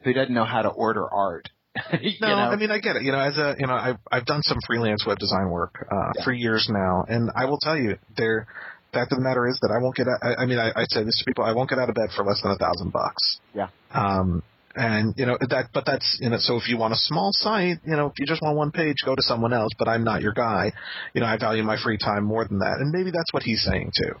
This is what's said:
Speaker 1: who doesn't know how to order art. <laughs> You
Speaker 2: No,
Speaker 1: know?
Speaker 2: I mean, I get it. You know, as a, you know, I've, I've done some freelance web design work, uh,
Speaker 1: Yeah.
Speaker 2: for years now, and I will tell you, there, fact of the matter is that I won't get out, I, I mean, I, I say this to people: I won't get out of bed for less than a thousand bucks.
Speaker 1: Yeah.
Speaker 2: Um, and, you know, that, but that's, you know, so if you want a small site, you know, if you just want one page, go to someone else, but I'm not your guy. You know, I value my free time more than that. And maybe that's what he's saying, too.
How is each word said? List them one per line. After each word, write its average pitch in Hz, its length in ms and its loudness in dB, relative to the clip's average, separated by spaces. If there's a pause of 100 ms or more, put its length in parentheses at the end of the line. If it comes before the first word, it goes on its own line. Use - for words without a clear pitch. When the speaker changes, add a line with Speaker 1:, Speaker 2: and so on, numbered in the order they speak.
Speaker 1:
who 127 100 2
doesn't 127 200 0
know 117 120 4
how 113 180 0
to 104 60 2
order 107 380 0
art. 98 420 -2 (240)
<laughs> - 180 -8 (100)
You 220 100 -2 (100)
Speaker 2:
No, 220 60 0
Speaker 1:
know? 208 80 4
Speaker 2:
I 208 220 2
mean, 214 140 0
I 214 80 0
get 208 180 -2
it. 113 60 -2
You 135 100 2
know, 139 60 2
as 139 180 0
a, 147 200 0
you 139 80 -2
know, 127 80 0
I've, 120 220 0 (160)
I've 123 140 0
done 151 180 0
some - 140 2 (100)
freelance 113 380 0
web 101 140 0
design 95 300 0
work, 85 260 -4 (140)
uh, 98 280 0
Speaker 1:
Yeah. - 80 -6
Speaker 2:
for 131 80 0
years 113 360 0
now, 92 380 2
and 117 280 2
I 123 100 0
will 143 140 0
tell 156 180 0
you, 113 200 0 (200)
there, 113 300 0 (460)
fact 123 180 0
of 135 60 2
the 127 60 2
matter 123 240 2
is 127 140 0
that - 120 4
I 131 80 2
won't 127 140 0
get 123 120 2
out, 123 140 0
I, 120 220 0
I - 20 0
mean, 123 140 0
I, 113 160 2
I 113 140 2
say 113 140 0
this 113 160 0
to - 60 -4
people: 123 180 -2
I 110 100 2
won't 127 160 0
get 131 100 0
out 123 100 0
of 113 60 -2
bed 110 200 0
for 101 100 0
less 101 160 2
than 101 100 0
a 98 60 0
thousand 87 340 0
bucks. - 480 -2 (140)
Speaker 1:
Yeah. 98 160 -4 (240)
Speaker 2:
Um, 95 500 0 (300)
and, 110 440 0
you 135 80 0
know, 123 120 2 (120)
that, 127 240 0
but 135 120 0
that's, - 360 0
you 123 80 0
know, 117 100 2
so 123 160 0
if 117 140 -2
you 120 80 0
want 113 160 0
a 113 40 0
small 180 360 0
site, 180 520 0
you 160 120 0
know, 147 100 2
if 139 120 -6
you 143 60 -2
just 151 160 -2
want 151 140 2
one 147 160 0
page, 156 240 0 (100)
go 131 100 2
to - 60 0
someone 117 300 2
else, 110 260 2
but 117 120 2
I'm 113 160 2
not 104 160 2
your 104 100 0
guy. 107 400 0 (420)
You - 80 0
know, 117 60 2
I 110 100 2
value 110 260 2
my 107 180 2
free 110 160 0
time 104 260 0
more 107 240 2
than 101 120 -2
that. 98 200 0
And 143 120 0
maybe 185 200 0
that's 165 220 -2
what 135 100 0
he's 110 260 0
saying, 92 220 -2 (100)
too. - 200 -4